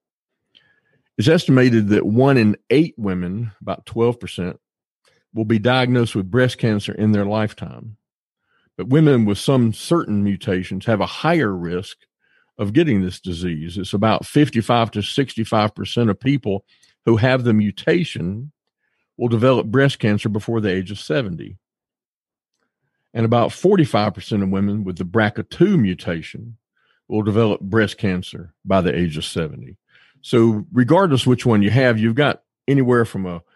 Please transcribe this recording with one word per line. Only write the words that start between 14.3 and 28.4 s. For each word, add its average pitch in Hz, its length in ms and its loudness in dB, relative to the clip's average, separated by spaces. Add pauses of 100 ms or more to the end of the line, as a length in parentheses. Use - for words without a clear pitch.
to 101 100 -4
sixty-five 110 720 -2
percent 110 340 -2
of 98 120 -2
people 123 440 -2 (400)
who 117 120 4
have 127 260 2
the 117 100 2
mutation 107 1000 -2 (640)
will 120 120 -2
develop 117 380 2
breast 135 320 2
cancer 104 300 0
before 110 320 -4
the 104 100 0
age 92 220 -4
of 98 80 -14
seventy. 101 580 -6 (1500)
And 113 120 -4
about 113 260 2
forty-five 127 640 2
percent 101 300 -4
of 95 60 -4
women 101 340 -2
with 90 140 -8
the 92 60 -6
braca 104 460 -2
two 190 260 2
mutation 95 800 -4 (500)
will 107 140 -2
develop 104 380 2
breast 101 380 0
cancer 90 560 -6 (100)